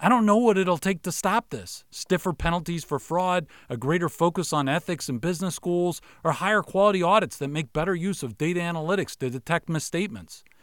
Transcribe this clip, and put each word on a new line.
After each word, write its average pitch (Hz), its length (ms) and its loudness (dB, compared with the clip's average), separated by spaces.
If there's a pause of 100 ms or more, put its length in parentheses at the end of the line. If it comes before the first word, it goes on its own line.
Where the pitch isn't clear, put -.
I 160 60 4
don't 233 160 6
know 208 140 6
what 233 180 6
it'll 185 220 2
take 190 240 -2
to 180 100 -4
stop 202 380 -2
this. - 400 -12
Stiffer - 420 -2
penalties 170 520 -2
for 143 140 -4
fraud, 180 480 0 (220)
a 127 80 -6
greater 156 320 0
focus 170 420 0
on 147 160 0
ethics 156 440 -2
in 123 80 -2
business 170 360 -2
schools, 175 460 -2 (240)
or 165 80 2
higher 196 300 2
quality 196 400 2
audits 180 340 2
that 139 120 -4
make 147 260 -6
better 175 200 0
use 180 280 -2
of 120 160 -8
data 175 220 0
analytics 170 580 -2
to 131 100 -4
detect 131 400 -4
misstatements. 160 720 -6 (200)